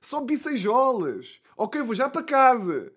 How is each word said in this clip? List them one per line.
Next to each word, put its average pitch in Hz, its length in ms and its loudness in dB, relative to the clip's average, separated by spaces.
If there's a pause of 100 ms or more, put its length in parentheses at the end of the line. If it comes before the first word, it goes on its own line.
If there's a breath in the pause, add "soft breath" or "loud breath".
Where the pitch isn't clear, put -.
só - 200 -8
biceijolas. 240 1200 -2 (160 soft breath)
Ok, 214 260 -4
vou 233 120 -4
já 247 140 0
para 294 140 -4
casa. 233 760 2